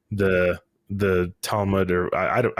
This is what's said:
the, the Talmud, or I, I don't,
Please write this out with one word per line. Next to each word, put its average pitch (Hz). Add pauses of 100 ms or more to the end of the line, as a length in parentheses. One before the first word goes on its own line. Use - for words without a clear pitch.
(120)
the, 92 (300)
the 92 (100)
Talmud, 98
or 90
I, 95
I -
don't, 117